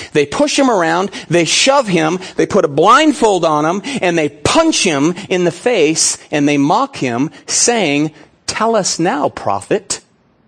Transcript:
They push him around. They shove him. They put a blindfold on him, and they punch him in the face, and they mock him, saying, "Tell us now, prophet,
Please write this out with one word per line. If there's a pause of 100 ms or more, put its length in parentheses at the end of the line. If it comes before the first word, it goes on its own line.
(140)
They
push
him
around. (180)
They
shove
him. (180)
They
put
a
blindfold
on
him, (180)
and
they
punch
him (160)
in
the
face, (140)
and
they
mock
him, (160)
saying, (360)
"Tell
us
now,
prophet, (460)